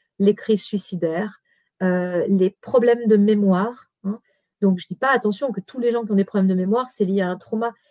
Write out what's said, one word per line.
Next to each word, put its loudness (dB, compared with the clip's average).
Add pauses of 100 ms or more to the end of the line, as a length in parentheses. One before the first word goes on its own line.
(200)
les 4
crises -2
suicidaires, -6 (420)
euh, 0
les 2 (100)
problèmes 2
de 6
mémoire, 2 (140)
hein. -6 (420)
Donc, 2
je -16
dis -10
pas, 0
attention, -2
que -6
tous -14
les 0
gens -2
qui -4
ont 2
des 4
problèmes 0
de 2
mémoire, -2
c'est -2
lié 0
à -2
un -6
trauma. -6 (180)